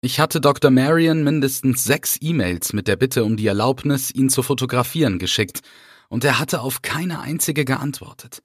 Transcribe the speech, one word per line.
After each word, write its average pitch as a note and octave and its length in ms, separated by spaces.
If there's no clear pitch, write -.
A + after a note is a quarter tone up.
Ich B2 140
hatte D#3 220
Doktor C#3 320
Marion D#3+ 500
mindestens C#3 640
sechs - 360
E-Mails G#2+ 520
mit G2+ 160
der G2+ 80
Bitte C3 260
um A2 140
die G#2+ 100
Erlaubnis, C3 640
ihn C3+ 200
zu C3 120
fotografieren, B2 800
geschickt, F#2 400
und A#2+ 160
er B2+ 160
hatte D3 200
auf B2+ 220
keine E3 380
einzige D3+ 440
geantwortet. - 800